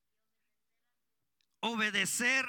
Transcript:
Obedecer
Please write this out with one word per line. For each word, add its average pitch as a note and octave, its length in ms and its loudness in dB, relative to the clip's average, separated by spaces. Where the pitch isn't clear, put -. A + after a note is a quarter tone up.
Obedecer A3+ 880 0